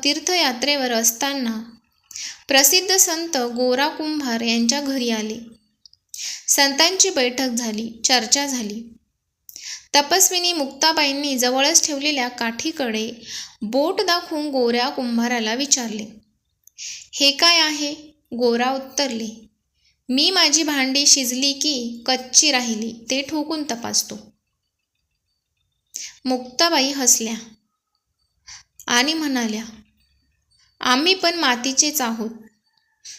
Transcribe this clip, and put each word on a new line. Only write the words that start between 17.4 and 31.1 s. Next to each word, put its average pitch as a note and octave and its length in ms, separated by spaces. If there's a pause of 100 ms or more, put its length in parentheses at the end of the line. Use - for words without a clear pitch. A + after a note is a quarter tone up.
आहे?" D4 340 (440)
गोरा A#3+ 340
उत्तरले, A#3+ 760 (640)
"मी C#4+ 220
माझी E4 320
भांडी C#4+ 420
शिजली C4+ 480
की C4+ 520
कच्ची B3+ 460
राहिली, A3+ 420 (160)
ते C4 120
ठोकून D4+ 420
तपासतो." A3+ 520 (2000)
मुक्ताबाई C4+ 640
हसल्या A#3+ 420 (1500)
आणि B3 260
म्हणाल्या, A#3+ 500 (1200)
"आम्ही C#4 320